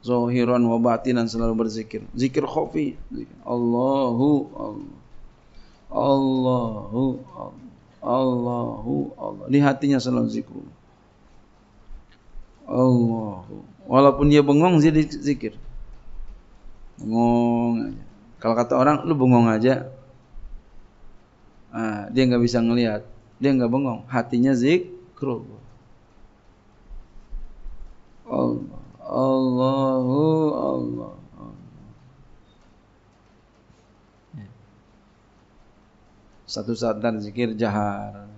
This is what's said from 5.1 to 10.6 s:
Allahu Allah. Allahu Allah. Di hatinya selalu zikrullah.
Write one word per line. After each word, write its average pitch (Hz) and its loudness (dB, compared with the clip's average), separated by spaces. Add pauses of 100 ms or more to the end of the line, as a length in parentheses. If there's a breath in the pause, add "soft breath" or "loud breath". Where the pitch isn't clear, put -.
Allahu 127 0 (320)
Allah. - -14 (320)
Allahu 120 -2 (240)
Allah. 104 -10
Di 143 6
hatinya 143 2
selalu 117 -2
zikrullah. 85 -10 (1900)